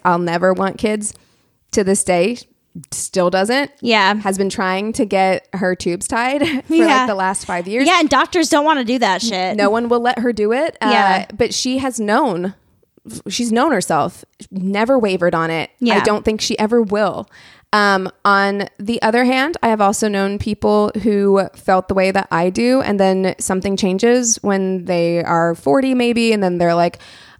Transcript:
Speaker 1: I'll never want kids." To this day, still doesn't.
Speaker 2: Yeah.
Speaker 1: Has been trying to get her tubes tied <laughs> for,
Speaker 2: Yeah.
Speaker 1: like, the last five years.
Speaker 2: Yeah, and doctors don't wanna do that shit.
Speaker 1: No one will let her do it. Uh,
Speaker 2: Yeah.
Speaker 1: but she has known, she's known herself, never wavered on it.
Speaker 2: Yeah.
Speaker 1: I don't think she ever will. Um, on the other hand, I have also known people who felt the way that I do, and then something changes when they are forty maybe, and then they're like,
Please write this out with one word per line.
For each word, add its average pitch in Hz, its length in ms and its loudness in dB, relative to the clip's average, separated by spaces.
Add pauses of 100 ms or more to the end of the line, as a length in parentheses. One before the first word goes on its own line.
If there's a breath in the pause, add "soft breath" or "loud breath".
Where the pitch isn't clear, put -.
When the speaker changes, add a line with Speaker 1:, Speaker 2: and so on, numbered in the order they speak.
Speaker 1:
I'll 175 160 2
never 175 320 0
want 190 260 -2
kids." 214 360 -4 (580 soft breath)
To 220 100 2
this 196 220 0
day, 190 340 0 (540)
still - 360 -2
doesn't. 220 520 0
Speaker 2:
Yeah. 208 340 2
Speaker 1:
Has 202 240 -2
been 196 120 0
trying 190 440 -4
to 247 100 0
get 190 480 0
her 185 220 -2
tubes 180 320 -6
tied 262 340 -2
<laughs> 285 260 -2
for, - 80 -2
Speaker 2:
Yeah. 330 120 4
Speaker 1:
like, 262 220 2
the 214 80 -2
last 190 280 -4
five 175 220 -6
years. 233 220 0
Speaker 2:
Yeah, 349 100 4
and 320 100 2
doctors 311 400 0
don't 294 160 2
wanna 302 200 2
do 240 160 -2
that 190 200 0
shit. 190 360 -4
Speaker 1:
No 202 120 2
one 233 200 0
will 240 120 2
let 240 200 -2
her 240 120 0
do 208 200 0
it. 294 280 -2
Uh, 214 120 0
Speaker 2:
Yeah. 196 340 2 (100)
Speaker 1:
but 233 160 0
she 254 260 -4
has 262 200 -4
known, 208 560 0 (720)
she's 233 220 -4
known 262 220 2
herself, 175 520 -2 (280)
never 202 460 0
wavered 185 360 0
on 165 160 0
it. 165 200 -4 (100)
Speaker 2:
Yeah. 226 160 2
Speaker 1:
I 185 40 4
don't 214 240 0
think 220 160 -2
she - 180 -4
ever 220 220 2
will. 208 480 -2 (440 soft breath)
Um, 196 380 2 (140)
on 196 440 2 (100)
the 220 240 -4
other 226 220 2
hand, 262 380 0
I 226 60 2
have 220 120 0
also 208 280 2
known 202 300 -2
people 208 520 0 (120)
who 202 520 2
felt 185 340 0
the 196 60 -2
way 190 160 2
that 190 200 0
I 170 200 0
do, 240 300 2
and 202 180 -2
then 190 400 2
something 196 380 -4
changes 226 680 0
when 190 440 -2
they 170 360 0
are 170 320 0
forty 269 400 0
maybe, 233 380 2
and 214 100 0
then 180 160 0
they're 170 160 2
like, 175 240 0 (420 loud breath)